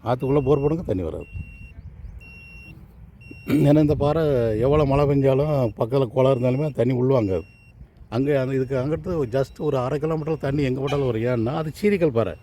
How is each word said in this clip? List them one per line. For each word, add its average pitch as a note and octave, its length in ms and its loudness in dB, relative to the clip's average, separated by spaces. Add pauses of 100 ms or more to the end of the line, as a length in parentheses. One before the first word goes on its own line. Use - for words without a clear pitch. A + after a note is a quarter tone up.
ஆத்துக்குள்ள C3 400 0
போர் C#3 180 4
போடுங்க, D3+ 200 0
தண்ணி F#2+ 200 -2
வராது. D#2 240 -8 (2500)
ஏன்னா D3+ 120 6
இந்த D3+ 140 4
பாறை D3 280 0 (380)
எவ்வளவு C#3 300 2
மழை C#3+ 160 4
பெஞ்சாலும் C#3 460 2 (240)
பக்கத்துல C3 320 0
குளம் C3 260 2
இருந்தாலுமே B2+ 380 0
தண்ணி B2 220 0
உள்வாங்காது. A#2+ 500 2 (640)
அங்க C#3 320 0
அந்த C3 140 -2
இதுக்கு C3 240 -2
அங்கிட்டு D#3 340 -4 (180)
just C3+ 280 -2
ஒரு D3 200 0
அரை C3 200 -2
கிலோமீட்டர் D#3 480 -2
தண்ணி C#3+ 160 0
எங்க C3 180 0
போட்டாலும் C#3 260 0
வரும். A2+ 160 0
ஏன்னா A#2+ 320 0
அது D#3+ 240 -4
சீரிக்கல் E3+ 400 2
பாறை. F#2+ 240 0